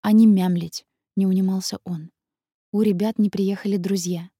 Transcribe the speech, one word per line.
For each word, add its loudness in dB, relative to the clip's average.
а 0
не 8
мямлить», 0
не 0
унимался -2
он. -10
«У 0
ребят 0
не 2
приехали -4
друзья. -6